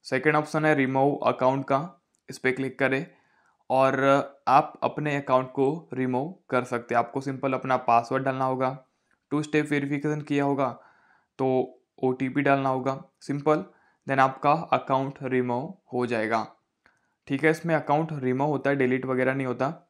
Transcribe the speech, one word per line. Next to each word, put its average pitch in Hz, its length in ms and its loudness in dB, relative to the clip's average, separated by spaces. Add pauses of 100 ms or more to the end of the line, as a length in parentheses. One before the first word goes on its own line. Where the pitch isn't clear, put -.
सेकंड 151 300 0
ऑप्शन 151 280 0
है 156 100 4
रिमूव 135 400 2 (120)
अकाउंट 131 380 0
का, 135 140 0 (500)
इस 143 100 -16
पे 131 140 0
क्लिक 131 260 -6
करें 135 280 0 (640)
और 135 300 4 (480)
आप 147 240 4 (100)
अपने 147 340 -2
अकाउंट 131 360 0
को 139 400 -2
रिमूव 127 420 -4 (160)
कर 123 140 0
सकते 120 300 -6
हैं। 120 40 4
आपको 127 220 -2
सिंपल 135 320 -4
अपना 131 240 0 (100)
पासवर्ड 120 380 2
डालना 131 200 -2
होगा, 131 320 -2 (560)
टू 147 100 0
स्टेप 147 280 -2
वेरिफिकेशन 147 520 -2
किया 143 220 -2
होगा 135 240 0 (720)
तो 131 100 2 (540)
ओटीपी 131 400 -2
डालना 139 260 2
होगा, 131 340 -4 (180)
सिंपल। 147 440 0 (420)
Then 135 140 0
आपका 135 320 2
अकाउंट 135 680 0
रिमूव 127 520 -2 (180)
हो 123 140 -2
जाएगा। 110 400 -2 (840)
ठीक - 160 -2
है, 156 60 6
इसमें 160 240 0
अकाउंट 147 380 0
रिमूव 131 360 0
होता 139 220 0
है, 143 60 2
डिलीट 127 300 2
वगैरह 131 280 0
नहीं 135 120 -4
होता। 127 220 -2 (220)